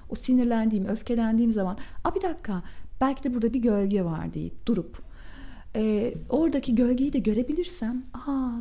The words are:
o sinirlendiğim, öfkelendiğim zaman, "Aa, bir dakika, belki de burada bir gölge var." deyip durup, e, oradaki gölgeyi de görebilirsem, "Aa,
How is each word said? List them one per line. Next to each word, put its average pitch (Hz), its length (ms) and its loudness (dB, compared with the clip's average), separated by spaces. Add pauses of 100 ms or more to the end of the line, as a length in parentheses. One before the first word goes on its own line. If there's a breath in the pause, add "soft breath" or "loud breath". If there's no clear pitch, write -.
o 220 60 -6
sinirlendiğim, 226 720 2
öfkelendiğim 226 640 2
zaman, 190 260 0 (260 loud breath)
"Aa, 359 120 0
bir 370 60 -2
dakika, 208 420 -2 (380 soft breath)
belki 269 220 2
de 254 100 0
burada 233 200 2
bir 262 60 0
gölge 202 460 4
var." 165 280 -4
deyip 156 340 -6
durup, - 340 0 (720 loud breath)
e, 220 380 2 (160)
oradaki 269 460 2
gölgeyi 254 380 4
de 277 60 2
görebilirsem, 254 840 0 (100)
"Aa, 262 360 -2 (120)